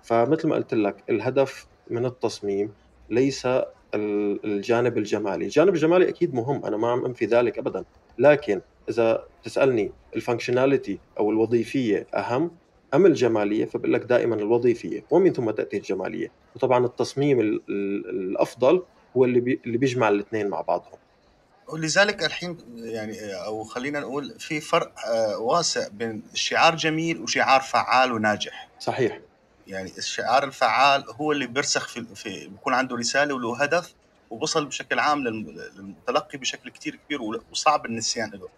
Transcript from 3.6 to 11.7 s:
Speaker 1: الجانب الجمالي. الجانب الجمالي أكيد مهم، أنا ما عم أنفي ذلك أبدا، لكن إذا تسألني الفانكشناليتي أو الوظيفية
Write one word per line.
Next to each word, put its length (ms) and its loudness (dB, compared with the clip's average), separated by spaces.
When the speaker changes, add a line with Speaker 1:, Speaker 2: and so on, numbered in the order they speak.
Speaker 1:
الجانب 520 0
الجمالي. 480 -2
الجانب 280 4
الجمالي 360 4
أكيد 240 -2
مهم، 320 -2
أنا 120 -2
ما 140 2
عم 140 0
أنفي 200 -2
ذلك 320 2
أبدا، 280 -4
لكن 440 4
إذا 340 2
تسألني 480 2
الفانكشناليتي 840 0
أو 100 2
الوظيفية 840 0